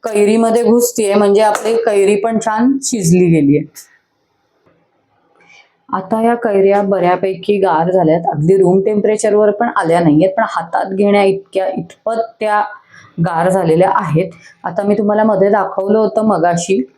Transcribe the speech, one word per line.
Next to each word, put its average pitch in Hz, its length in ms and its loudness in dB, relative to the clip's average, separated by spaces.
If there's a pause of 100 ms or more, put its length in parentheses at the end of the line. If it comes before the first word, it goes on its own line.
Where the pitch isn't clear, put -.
कैरीमध्ये 220 580 0
घुसतीये, 226 520 0
म्हणजे 202 260 2
आपली 214 360 0
कैरी 208 400 0
पण 220 280 -2
छान 233 380 0
शिजली 180 440 2
गेलीये. 147 340 2 (2250)
आता 190 300 -4
या 233 120 0
कैऱ्या 202 480 2
बऱ्यापैकी 190 760 -2
गार 175 320 0
झाल्यात, 175 300 2 (140)
अगदी 156 220 2
रूम 190 240 4
टेम्परेचरवर 208 720 0
पण 220 260 -2
आल्या 170 240 0
नाहीयेत, 170 360 2
पण 226 120 0
हातात 190 440 -6
घेण्या 202 300 2
इतक्या 190 460 -2
इतपत 190 460 -8 (260)
त्या 208 200 0 (600)
गार 170 300 0
झालेल्या 180 440 2
आहेत. 170 360 -2 (340)
आता 180 180 -6
मी 202 120 0
तुम्हाला 208 300 0
मध्ये 202 260 2
दाखवलं 202 480 -2
होतं 220 240 0
मगाशी 180 600 0 (160)